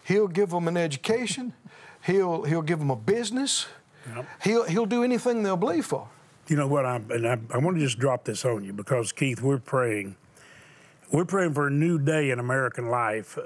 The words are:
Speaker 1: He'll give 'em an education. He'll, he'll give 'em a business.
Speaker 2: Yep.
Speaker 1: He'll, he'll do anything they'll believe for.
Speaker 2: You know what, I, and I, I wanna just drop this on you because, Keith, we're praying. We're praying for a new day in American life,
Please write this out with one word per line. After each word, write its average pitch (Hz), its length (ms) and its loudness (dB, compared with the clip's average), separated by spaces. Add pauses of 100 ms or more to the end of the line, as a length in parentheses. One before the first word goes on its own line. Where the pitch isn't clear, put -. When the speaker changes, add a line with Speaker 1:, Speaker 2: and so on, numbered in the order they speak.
Speaker 1:
He'll 208 240 2
give 180 240 0
'em 170 160 0
an 170 80 0
education. 220 760 -2 (520)
He'll, 180 380 2
he'll 160 200 0
give 160 180 -2
'em 143 100 0
a 131 60 0
business. 226 720 -2 (480)
Speaker 2:
Yep. 123 120 -10 (160)
Speaker 1:
He'll, 220 220 4
he'll 196 220 2
do 240 180 2
anything 240 380 2
they'll 190 140 2
believe 269 300 0
for. - 220 -4 (400)
Speaker 2:
You 156 80 2
know 147 100 2
what, 139 180 2
I, 123 120 0
and 117 300 -2
I, 120 120 2 (140)
I 123 60 0
wanna 170 200 2
just 131 200 0
drop 127 260 0
this 104 200 -6
on 113 200 -2
you 98 80 -10
because, 107 400 -2
Keith, 131 280 -2
we're 135 180 0
praying. 110 580 -2 (960)
We're 160 120 4
praying 175 300 0
for 143 140 2
a - 20 0
new 156 280 2
day 151 320 2
in 123 80 0
American 123 500 -2
life, 113 580 -2